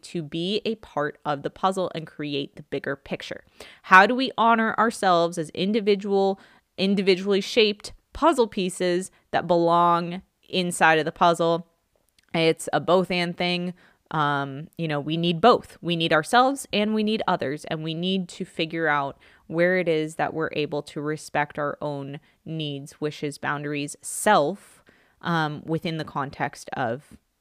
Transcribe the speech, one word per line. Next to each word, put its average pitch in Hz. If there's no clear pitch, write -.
to 175
be 165
a 220
part -
of 143
the 151
puzzle 190
and 160
create 143
the 151
bigger 143
picture. -
How 190
do 247
we 254
honor 226
ourselves 180
as 156
individual, 196
individually 196
shaped 214
puzzle 269
pieces 180
that -
belong 170
inside 175
of 151
the 160
puzzle? 170
It's 160
a 147
both 180
and 175
thing. 175
Um, 143
you 165
know, 147
we 170
need 170
both. -
We 170
need 165
ourselves 247
and 214
we 214
need 214
others, 151
and 156
we 160
need 180
to -
figure 165
out 143
where 175
it 175
is 156
that 151
we're 156
able 147
to -
respect 147
our 147
own 143
needs, 147
wishes, 147
boundaries, 143
self, -
um, 156
within 160
the 151
context -
of 127